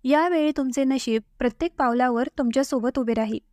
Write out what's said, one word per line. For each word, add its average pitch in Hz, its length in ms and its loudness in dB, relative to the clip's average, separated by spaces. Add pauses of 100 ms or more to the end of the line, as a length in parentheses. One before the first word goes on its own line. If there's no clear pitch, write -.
यावेळी 302 540 2
तुमचे 269 260 -2
नशीब 247 380 0 (180)
प्रत्येक 254 380 -2
पावलावर 247 500 0 (100)
तुमच्यासोबत 262 640 0
उभे 233 140 0
राहील. 220 260 -2 (140)